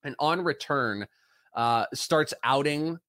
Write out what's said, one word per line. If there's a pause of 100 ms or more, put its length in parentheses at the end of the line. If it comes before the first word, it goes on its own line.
And
on
return, (480)
uh,
starts (100)
outing (100)